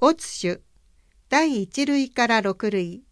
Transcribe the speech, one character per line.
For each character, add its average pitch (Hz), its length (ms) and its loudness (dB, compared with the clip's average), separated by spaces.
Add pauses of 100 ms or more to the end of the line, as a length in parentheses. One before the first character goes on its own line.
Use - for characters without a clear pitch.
オ 294 140 4
ツ - 260 -12
種、 180 180 -4 (680)
第 285 340 2
一 269 240 -4
類 277 240 0
か 240 160 0
ら 226 160 2
六 196 300 -4
類。 185 400 -6